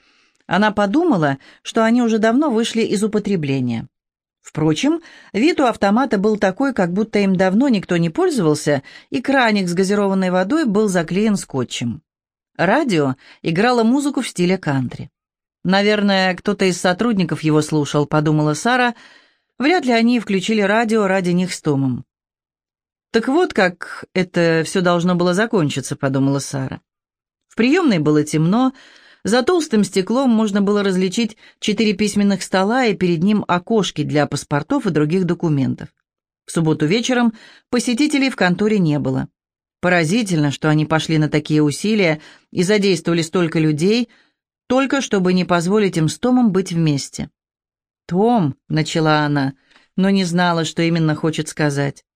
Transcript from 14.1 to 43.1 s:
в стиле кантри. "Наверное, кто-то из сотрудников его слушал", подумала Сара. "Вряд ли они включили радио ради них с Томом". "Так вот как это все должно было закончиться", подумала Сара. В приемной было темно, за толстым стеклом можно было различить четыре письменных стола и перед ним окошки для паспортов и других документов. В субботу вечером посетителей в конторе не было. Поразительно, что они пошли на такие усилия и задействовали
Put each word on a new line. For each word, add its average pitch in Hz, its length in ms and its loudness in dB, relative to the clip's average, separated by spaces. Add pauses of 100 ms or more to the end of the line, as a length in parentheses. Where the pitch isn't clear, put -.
в 226 60 -10
стиле 180 300 -2
кантри. 135 540 -4 (520)
"Наверное, 196 720 2
кто-то 196 320 -2
из 180 160 0
сотрудников 180 600 -2
его 151 200 2
слушал", 147 460 -2
подумала 151 480 0
Сара. 240 400 0 (640)
"Вряд 302 260 0
ли 254 60 0
они 233 280 2
включили 202 420 -2
радио 214 440 2
ради 185 260 0
них 180 220 0
с - 80 -12
Томом". 135 420 -2 (1080)
"Так 226 160 0
вот 330 260 0
как - 520 -4 (100)
это 170 500 0
все 190 160 -4
должно 175 320 2
было 175 220 0
закончиться", 170 600 -2
подумала 139 440 0
Сара. 135 420 -8 (640)
В - 80 -20
приемной 254 440 2
было 151 240 2
темно, 180 500 0 (500)
за 233 200 0
толстым 302 400 0
стеклом 226 480 0
можно 214 300 0
было 202 200 0
различить 196 560 -2 (220)
четыре 214 340 0
письменных 202 480 0
стола 214 440 0
и 208 100 0
перед 175 260 0
ним 202 260 2
окошки 180 560 -2
для 143 220 0
паспортов 147 640 -4
и - 20 0
других 160 360 0
документов. 151 640 -2 (560)
В - 60 -18
субботу 156 360 0
вечером 233 460 0 (360)
посетителей 262 640 0
в - 40 -12
конторе 196 440 0
не 151 200 2
было. 135 280 -4 (520)
Поразительно, 175 720 0
что - 180 -2
они 151 160 2
пошли 156 320 0
на 151 120 2
такие 151 320 0
усилия 160 580 0 (320)
и 185 120 -2
задействовали 196 580 0